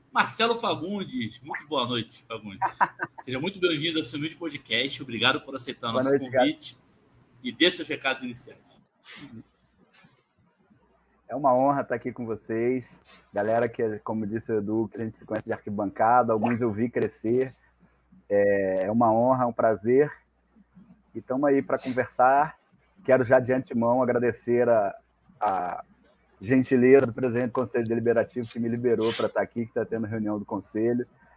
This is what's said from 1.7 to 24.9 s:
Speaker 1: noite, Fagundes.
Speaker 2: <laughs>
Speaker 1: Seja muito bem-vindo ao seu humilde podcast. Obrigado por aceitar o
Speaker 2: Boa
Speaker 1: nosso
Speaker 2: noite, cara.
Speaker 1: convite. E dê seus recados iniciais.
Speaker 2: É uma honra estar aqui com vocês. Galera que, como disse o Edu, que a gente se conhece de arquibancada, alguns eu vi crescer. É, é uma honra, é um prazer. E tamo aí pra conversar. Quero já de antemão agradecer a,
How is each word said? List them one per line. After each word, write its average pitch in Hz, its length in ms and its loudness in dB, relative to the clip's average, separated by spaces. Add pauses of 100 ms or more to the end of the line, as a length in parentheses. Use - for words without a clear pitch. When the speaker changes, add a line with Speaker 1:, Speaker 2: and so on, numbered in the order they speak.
Speaker 1:
noite, 117 400 -6
Fagundes. 104 320 -14 (300)
Speaker 2:
<laughs> - 340 -14
Speaker 1:
Seja 131 160 -8
muito 185 220 -8
bem-vindo 165 380 -2
ao 156 40 -4
seu - 160 -8
humilde 160 180 -8
podcast. 139 680 -6
Obrigado 123 400 -2
por 135 120 -14
aceitar 123 360 -10
o - 20 -6
Speaker 2:
Boa 127 100 0
Speaker 1:
nosso 131 60 0
Speaker 2:
noite, 135 220 0
cara. 127 140 4
Speaker 1:
convite. - 340 -4 (680)
E 123 80 -6
dê 156 180 2
seus 170 160 -10
recados 131 360 -6
iniciais. 123 360 -14 (2750)
Speaker 2:
É 120 80 -10
uma 139 180 4
honra 135 280 2
estar 123 120 -4
aqui 123 160 -6
com 120 140 -10
vocês. 117 600 -2 (440)
Galera 110 380 0
que, 110 300 -4
como 110 280 -6
disse 110 240 -8
o 110 80 0
Edu, 107 300 -2
que - 100 -14
a 113 60 -6
gente 113 140 -10
se - 80 -20
conhece 110 200 -6
de 110 60 -6
arquibancada, 107 800 0
alguns 113 300 0
eu 117 100 0
vi 110 160 -2
crescer. 120 640 -2 (760)
É, 98 540 2
é 98 60 -2
uma 113 220 4
honra, 127 320 2
é - 20 0
um 120 60 -4
prazer. 117 580 2 (1040)
E 117 60 -10
tamo 131 240 -4
aí 139 160 4
pra 135 180 -2
conversar. 127 800 2 (480)
Quero 131 200 4
já 127 160 6
de 123 120 -2
antemão 127 500 0
agradecer 120 640 0
a, 107 260 2 (460)